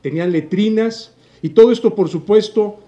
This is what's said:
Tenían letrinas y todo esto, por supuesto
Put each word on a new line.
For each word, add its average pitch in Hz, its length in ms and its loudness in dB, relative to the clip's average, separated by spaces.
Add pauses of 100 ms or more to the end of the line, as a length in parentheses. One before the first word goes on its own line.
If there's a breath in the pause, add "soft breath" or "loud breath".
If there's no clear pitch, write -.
Tenían 165 300 -4
letrinas 214 800 -4 (300 soft breath)
y 160 60 -6
todo 226 220 6
esto, 226 220 0
por 180 160 -2
supuesto 208 760 -2